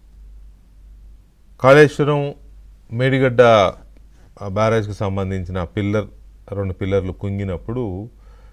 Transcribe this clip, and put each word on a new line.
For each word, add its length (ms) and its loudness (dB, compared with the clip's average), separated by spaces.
కాళేశ్వరం 720 4
మేడిగడ్డ, 480 2
ఆ, 320 6
బ్యారేజ్కి 460 -2
సంబంధించిన 720 -6
పిల్లర్, 420 -4
రెండు 200 -6
పిల్లర్లు 380 -4
కుంగినప్పుడు 1000 -8